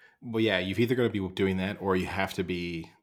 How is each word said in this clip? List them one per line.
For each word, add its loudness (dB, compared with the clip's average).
Well, -2
yeah, 4
you've 0
either 2
gotta 4
be -2
doing 2
that -4
or 2
you 0
have -2
to -2
be, -6